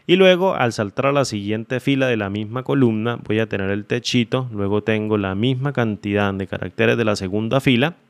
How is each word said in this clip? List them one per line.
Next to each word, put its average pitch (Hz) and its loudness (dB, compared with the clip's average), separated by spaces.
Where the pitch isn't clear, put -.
y 175 4
luego 185 4
al 120 0
saltar 107 -4
a 139 2
la 139 2
siguiente 107 -6
fila 135 0
de 123 0
la 101 -2
misma 107 -6
columna 120 2
voy 107 0
a 110 -2
tener 98 -2
el 101 -2
techito, 127 0
luego 104 -2
tengo 107 0
la 95 -2
misma 131 -2
cantidad 101 0
de 95 -6
caracteres 110 0
de 117 0
la 104 2
segunda 107 -2
fila 139 2